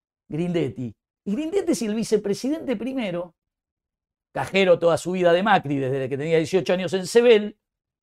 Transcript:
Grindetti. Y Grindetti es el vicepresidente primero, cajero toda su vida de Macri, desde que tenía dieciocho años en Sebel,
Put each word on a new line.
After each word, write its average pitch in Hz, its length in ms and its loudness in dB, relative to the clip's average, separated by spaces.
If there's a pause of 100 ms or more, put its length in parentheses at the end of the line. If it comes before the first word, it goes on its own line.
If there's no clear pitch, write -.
(280)
Grindetti. 151 640 -4 (320)
Y 196 80 -4
Grindetti 330 400 -2
es 226 100 -2
el 208 120 -2
vicepresidente 233 800 -2
primero, 202 600 -6 (960)
cajero 175 480 2
toda 165 160 4
su 175 160 -4
vida 180 200 4
de 175 120 4
Macri, 165 320 2
desde 135 320 -2
que 135 100 -4
tenía 165 200 0
dieciocho 170 340 0
años 180 220 -2
en 185 120 -2
Sebel, 220 500 4 (460)